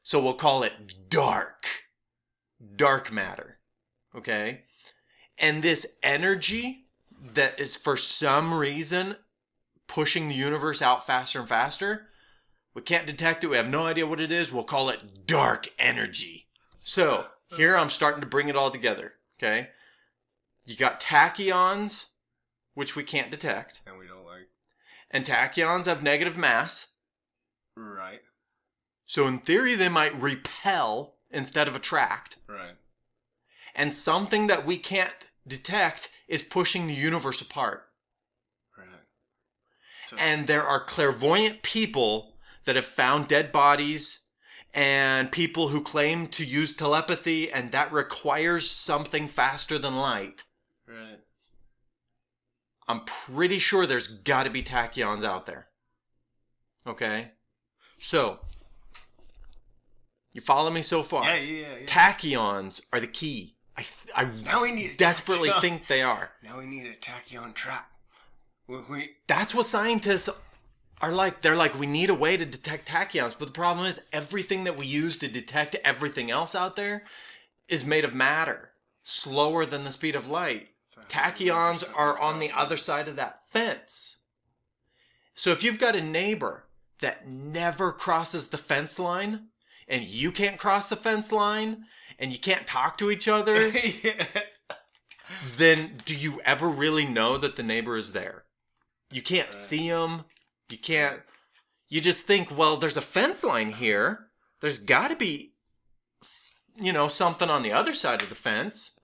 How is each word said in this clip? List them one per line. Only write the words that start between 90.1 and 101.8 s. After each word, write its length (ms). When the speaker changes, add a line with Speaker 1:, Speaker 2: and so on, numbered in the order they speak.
Speaker 1:
can't 280
cross 300
the 60
fence 360
line, 540
and 140
you 60
can't 280
talk 300
to 120
each 180
other, 420
Speaker 2:
<laughs> 340
Yeah. 220
Speaker 1:
then 500
do 100
you 280
ever 240
really 380
know 320
that 180
the 80
neighbor 340
is 140
there? 320
You 100
can't 260
Speaker 2:
Right. 80
Speaker 1:
see 340
'em. 360
You 80
can't, 440